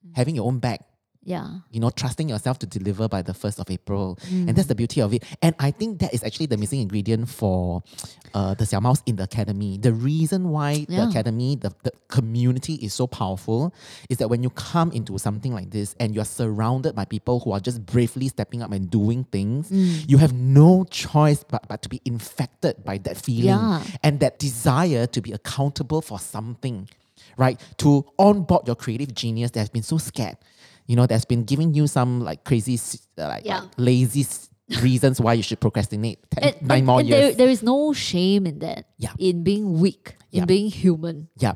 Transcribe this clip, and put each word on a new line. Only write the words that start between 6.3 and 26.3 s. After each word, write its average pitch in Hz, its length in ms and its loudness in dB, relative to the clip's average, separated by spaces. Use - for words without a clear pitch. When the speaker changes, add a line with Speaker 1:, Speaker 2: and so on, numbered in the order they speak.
Speaker 2:
the 107 80 -2
missing 123 240 -2
ingredient 107 460 -2
for, 90 500 -2
uh, 98 180 0
the 107 160 -2
Xiao 98 160 -2
Maos 123 220 2
in 117 100 -2
the 95 80 -6
Academy. 98 560 -6
The 113 140 2
reason 156 580 -2
why 147 320 -2
the 170 160 -4
Speaker 1:
Yeah. 233 80 2
Speaker 2:
Academy, 123 480 -2
the, 95 160 -6
the - 100 -4
community 123 600 0
is 98 80 -6
so - 140 -2
powerful 110 680 -4
is 127 80 -2
that 113 100 -2
when 120 160 0
you 127 60 -2
come 170 420 -2
into 110 240 -6
something 104 380 -4
like 95 160 -10
this 104 280 -6
and 110 160 -2
you're 107 140 -2
surrounded 117 680 -2
by 101 120 -4
people 120 340 -2
who 113 120 -4
are 98 80 -2
just 117 260 -6
bravely 123 420 0
stepping 120 320 -6
up 104 120 -10
and 95 180 -4
doing 117 420 2
things, 113 380 -2
Speaker 1:
Mm. 180 360 2
Speaker 2:
you 139 120 8
have 143 160 6
no 143 560 8
choice 151 580 2
but, - 180 -6
but 110 140 -10
to - 80 -12
be - 160 -12
infected - 800 -6
by 98 140 -6
that 92 180 -8
feeling 131 400 2
Speaker 1:
Yeah. 208 240 0
Speaker 2:
and 147 180 2
that 143 180 0
desire 131 680 0
to 120 160 -4
be 90 100 -10
accountable 143 680 -4
for 107 180 -12
something. 110 680 -10